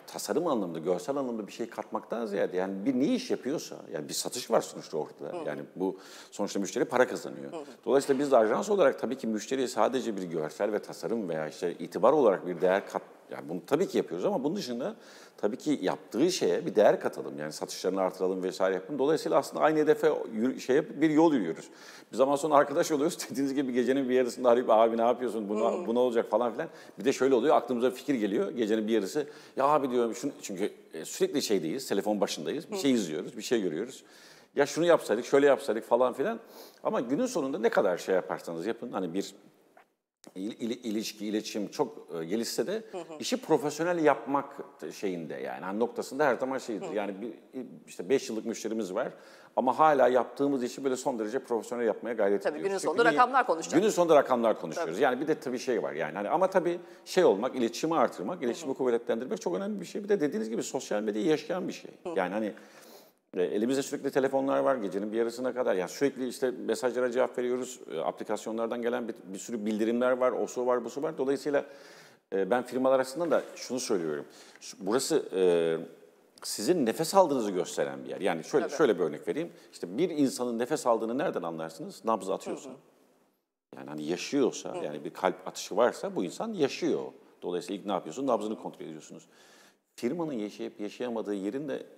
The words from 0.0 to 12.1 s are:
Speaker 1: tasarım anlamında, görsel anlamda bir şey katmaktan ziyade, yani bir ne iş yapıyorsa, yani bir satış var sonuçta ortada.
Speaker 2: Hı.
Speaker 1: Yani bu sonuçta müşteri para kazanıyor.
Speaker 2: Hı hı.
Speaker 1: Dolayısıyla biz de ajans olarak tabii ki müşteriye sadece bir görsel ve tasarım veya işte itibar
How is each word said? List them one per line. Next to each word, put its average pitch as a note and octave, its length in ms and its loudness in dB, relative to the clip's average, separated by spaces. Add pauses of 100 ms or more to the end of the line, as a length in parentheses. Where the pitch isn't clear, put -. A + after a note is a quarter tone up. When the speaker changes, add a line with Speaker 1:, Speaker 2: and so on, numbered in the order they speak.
Speaker 1:
tasarım G#2 400 -4
anlamında, F#2+ 320 -2
görsel F2+ 380 -2
anlamda A#2 300 -4
bir - 60 -16
şey A#2 160 -6
katmaktan - 580 -6
ziyade, G2+ 300 -2
yani F#2+ 300 -2
bir C3+ 80 2
ne B2 100 2 (100)
iş - 160 -4
yapıyorsa, - 460 -4 (160)
yani D2+ 160 -6
bir - 60 -8
satış - 360 -6
var A3+ 100 4
sonuçta - 380 -8
ortada. - 300 -8
Speaker 2:
Hı. F3 80 -10 (100)
Speaker 1:
Yani C#2+ 140 -8 (160)
bu F#2 200 -2 (340)
sonuçta G2+ 300 -4
müşteri A2+ 240 -2
para B2 240 4
kazanıyor. C#2 440 -10
Speaker 2:
Hı E3+ 40 -12
hı. D#3+ 40 -8 (240)
Speaker 1:
Dolayısıyla C3+ 360 4
biz C#3+ 120 2
de C3 40 8
ajans B2 340 4
olarak E3+ 300 4
tabii A#2 180 -2
ki - 80 -6
müşteriye A#2 420 -2
sadece A2+ 480 0
bir F#2+ 60 -6
görsel E2+ 500 -2
ve G#2 60 0
tasarım F#2 500 -4
veya D#2 200 -4
işte F2 300 -4
itibar F#2 340 4